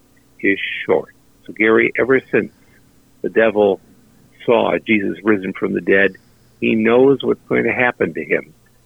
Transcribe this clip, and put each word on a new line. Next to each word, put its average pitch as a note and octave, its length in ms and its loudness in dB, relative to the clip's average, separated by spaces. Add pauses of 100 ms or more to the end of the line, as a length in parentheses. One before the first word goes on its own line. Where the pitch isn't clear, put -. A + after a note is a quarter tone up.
(400)
is G2 180 0 (260)
short." E2 300 -2 (320)
So, F#2 60 -16
Gary, A2 440 2
ever B2 240 2 (120)
since A2 180 0 (720)
the - 60 -6
devil G#2 520 2 (640)
saw G#2+ 340 2
Jesus G2+ 440 -2
risen F#2+ 300 0
from G2 220 -6
the F#2+ 60 -2
dead, F#2+ 360 0 (440)
he A#2+ 140 0
knows B2 480 2
what's A#2 240 -4
going B2 180 -2
to A#2 80 -2
happen A2+ 420 -2
to D#2+ 100 -8
him, - 280 -6 (340)